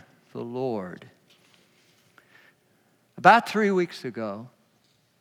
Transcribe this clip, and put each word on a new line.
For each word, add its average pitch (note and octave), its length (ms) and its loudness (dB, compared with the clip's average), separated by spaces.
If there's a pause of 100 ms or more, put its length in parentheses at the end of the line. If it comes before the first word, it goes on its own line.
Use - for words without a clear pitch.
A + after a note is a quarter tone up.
(320)
the A#2+ 100 -10
Lord. A#2 640 -6 (2000)
About A3 300 6
three G#3 220 0
weeks F3+ 340 -2
ago, A2+ 440 -8 (720)